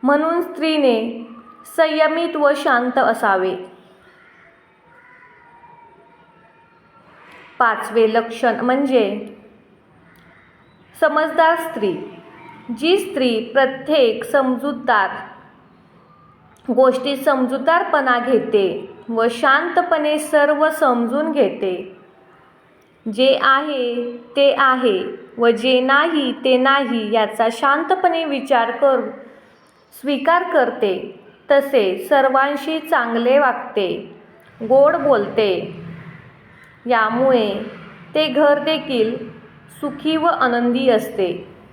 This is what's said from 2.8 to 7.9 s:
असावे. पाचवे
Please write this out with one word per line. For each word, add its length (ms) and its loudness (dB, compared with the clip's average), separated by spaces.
असावे. 580 0
पाचवे 540 0